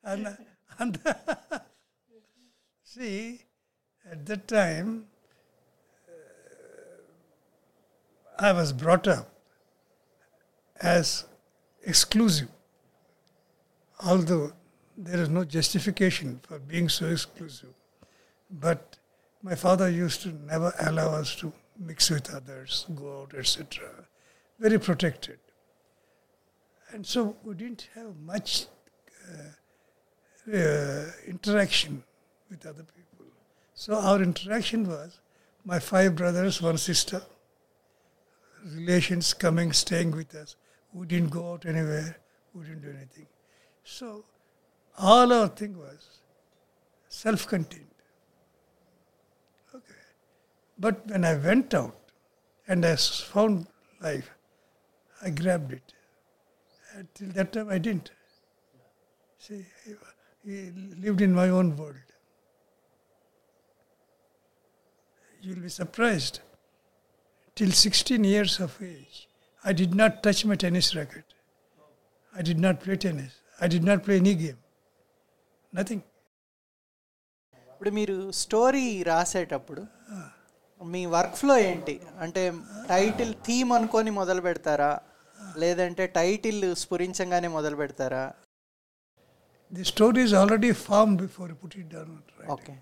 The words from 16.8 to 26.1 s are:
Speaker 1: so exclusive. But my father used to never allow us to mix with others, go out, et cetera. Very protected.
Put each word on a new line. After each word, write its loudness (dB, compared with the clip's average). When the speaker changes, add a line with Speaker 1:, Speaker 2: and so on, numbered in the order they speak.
Speaker 1:
so -2
exclusive. -8
But -4
my -6
father 4
used -2
to -10
never -4
allow 0
us -6
to -10
mix 0
with -4
others, -10
go -14
out, -18
et -2
cetera. -6
Very 4
protected. -4